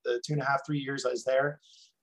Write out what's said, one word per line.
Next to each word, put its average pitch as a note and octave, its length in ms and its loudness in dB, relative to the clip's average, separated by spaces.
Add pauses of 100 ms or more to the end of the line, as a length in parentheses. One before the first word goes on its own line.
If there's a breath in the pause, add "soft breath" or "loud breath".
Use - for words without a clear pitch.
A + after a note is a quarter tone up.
the B2 200 0
two D3+ 100 -2
and C#3+ 80 0
a - 20 -4
half, C#3 200 2
three D3 140 -2
years C3+ 260 -4
I B2 60 0
was A#2+ 140 -4
there. C3+ 340 2 (440 soft breath)